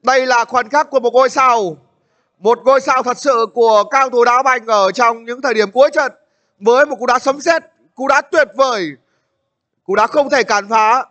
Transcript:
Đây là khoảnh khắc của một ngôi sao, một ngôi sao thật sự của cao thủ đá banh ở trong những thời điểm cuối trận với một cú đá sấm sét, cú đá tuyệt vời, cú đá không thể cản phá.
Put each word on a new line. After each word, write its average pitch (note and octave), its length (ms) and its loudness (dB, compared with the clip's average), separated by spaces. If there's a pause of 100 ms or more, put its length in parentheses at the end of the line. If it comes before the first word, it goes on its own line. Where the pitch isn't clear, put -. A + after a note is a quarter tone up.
Đây C4 240 0
là A#3+ 180 0
khoảnh A#3+ 240 -4
khắc D4 220 -2
của C4+ 100 0
một A#3 120 -2
ngôi C4 180 2
sao, A3+ 460 0 (640)
một A3+ 260 0
ngôi C4 160 4
sao C4+ 220 -2
thật B3 160 -4
sự A#3 360 0
của A3 360 2
cao C4+ 200 0
thủ A#3+ 140 2
đá A#3+ 180 2
banh B3+ 240 -2
ở G3+ 260 0
trong A#3 320 -2
những A#3+ 180 -10
thời B3+ 120 -2
điểm G#3 160 0
cuối C4+ 220 2
trận C#4+ 200 -2 (460)
với A#3+ 280 2
một C#4 120 -8
cú A#3+ 80 -6
đá B3 120 0
sấm C4+ 220 -4
sét, E4 220 -2 (320)
cú C4+ 140 -6
đá C#4 120 2
tuyệt D4 340 -2
vời, A3+ 360 0 (960)
cú F#3+ 100 -6
đá G#3+ 120 2
không C#4+ 240 -2
thể C4 120 0
cản G3+ 260 -4
phá. A3+ 420 2